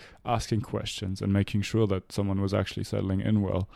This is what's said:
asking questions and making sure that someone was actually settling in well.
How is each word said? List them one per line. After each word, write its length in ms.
asking 380
questions 580
and 140
making 260
sure 280
that 240
someone 280
was 140
actually 300
settling 360
in 220
well. 340